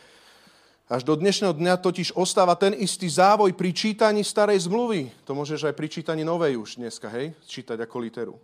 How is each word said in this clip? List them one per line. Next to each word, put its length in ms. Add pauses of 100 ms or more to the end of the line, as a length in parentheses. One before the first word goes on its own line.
(840)
„Až 160
do 160
dnešného 400
dňa 240
totiž 320
ostáva 400
ten 240
istý 320
závoj 480
pri 160
čítaní 480
starej 480
zmluvy.“ 400 (160)
To 80
môžeš 400
aj 0
pri 160
čítaní 320
novej 320
už 240
dneska, 320
hej, 240 (160)
čítať 320
ako 160
literu. 460